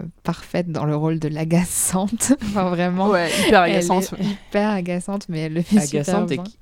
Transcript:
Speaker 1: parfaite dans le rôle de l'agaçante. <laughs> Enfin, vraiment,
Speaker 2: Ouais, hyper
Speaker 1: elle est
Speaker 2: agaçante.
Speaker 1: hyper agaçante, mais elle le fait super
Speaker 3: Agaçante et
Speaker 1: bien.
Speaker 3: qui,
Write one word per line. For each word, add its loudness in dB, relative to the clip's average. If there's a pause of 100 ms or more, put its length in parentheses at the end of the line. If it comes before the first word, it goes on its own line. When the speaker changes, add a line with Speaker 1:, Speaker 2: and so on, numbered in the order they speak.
(240)
Speaker 1:
parfaite -4
dans -2
le 0
rôle 0
de -4
l'agaçante. 0
<laughs> -8
Enfin, 0
vraiment, 0
Speaker 2:
Ouais, 2 (180)
hyper 8
Speaker 1:
elle 2
est 2
Speaker 2:
agaçante. 0
Speaker 1:
hyper -2
agaçante, -4
mais -4
elle -6
le 0
fait 4
super 0
Speaker 3:
Agaçante 0
et -2
Speaker 1:
bien. -4
Speaker 3:
qui, -14